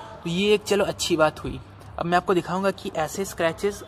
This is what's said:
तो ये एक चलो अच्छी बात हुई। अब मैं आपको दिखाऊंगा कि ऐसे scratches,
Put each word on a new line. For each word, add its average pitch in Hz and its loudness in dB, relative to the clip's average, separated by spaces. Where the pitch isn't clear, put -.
तो 170 -4
ये 208 4
एक 208 2
चलो 196 2
अच्छी - 0
बात 156 4
हुई। - -8
अब - -2
मैं 175 2
आपको 185 2
दिखाऊंगा 180 0
कि - -8
ऐसे 165 -2
scratches, 185 -2